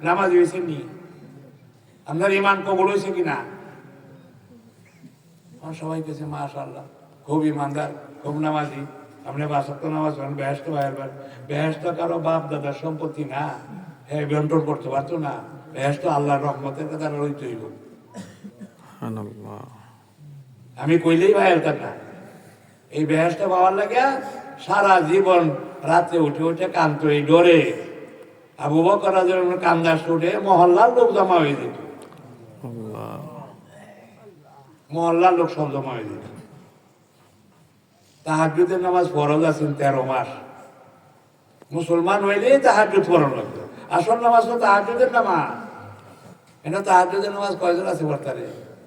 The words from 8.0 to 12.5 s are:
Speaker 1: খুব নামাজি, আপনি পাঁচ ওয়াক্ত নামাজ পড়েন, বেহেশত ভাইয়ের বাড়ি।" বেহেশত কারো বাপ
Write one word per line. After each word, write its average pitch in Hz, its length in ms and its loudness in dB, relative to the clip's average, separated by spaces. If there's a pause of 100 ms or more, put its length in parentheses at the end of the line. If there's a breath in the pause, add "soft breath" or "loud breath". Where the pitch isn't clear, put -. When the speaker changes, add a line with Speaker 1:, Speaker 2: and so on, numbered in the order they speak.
Speaker 1:
খুব 147 160 -6
নামাজি, 147 460 -4 (400)
আপনি 143 220 -6
পাঁচ 143 180 -2
ওয়াক্ত 147 200 -10
নামাজ 156 300 -4
পড়েন, 139 180 -8
বেহেশত 139 360 -6
ভাইয়ের 139 240 -4
বাড়ি।" 135 180 -12 (360 loud breath)
বেহেশত 156 500 -4
কারো 170 220 -4
বাপ 160 320 -2